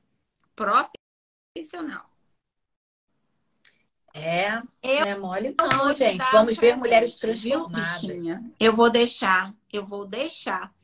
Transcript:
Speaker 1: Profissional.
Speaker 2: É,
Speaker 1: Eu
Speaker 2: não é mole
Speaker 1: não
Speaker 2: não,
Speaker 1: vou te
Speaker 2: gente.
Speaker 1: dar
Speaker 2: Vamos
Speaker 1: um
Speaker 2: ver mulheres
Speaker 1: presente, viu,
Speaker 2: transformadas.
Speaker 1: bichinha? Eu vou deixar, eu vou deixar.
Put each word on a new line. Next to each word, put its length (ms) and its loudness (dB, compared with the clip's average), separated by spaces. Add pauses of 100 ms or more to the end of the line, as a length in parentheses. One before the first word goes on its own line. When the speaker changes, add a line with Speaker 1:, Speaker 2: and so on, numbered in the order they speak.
(560)
Speaker 1:
Profissional. 1500 -6 (2000)
Speaker 2:
É, 440 -2 (260)
Speaker 1:
Eu 180 0
Speaker 2:
não 40 0
é 100 -4
mole 440 -6
Speaker 1:
não 100 2
Speaker 2:
não, 160 2
Speaker 1:
vou 80 2
te 60 -4
Speaker 2:
gente. 180 2
Speaker 1:
dar 140 -2
Speaker 2:
Vamos 260 6
Speaker 1:
um 40 -10
Speaker 2:
ver 160 6
mulheres 400 2
Speaker 1:
presente, 260 -4
viu, 220 -2
Speaker 2:
transformadas. 360 -6
Speaker 1:
bichinha? 580 -8
Eu 140 6
vou 160 6
deixar, 640 0 (180)
eu 140 -6
vou 220 -12
deixar. 640 -8 (100)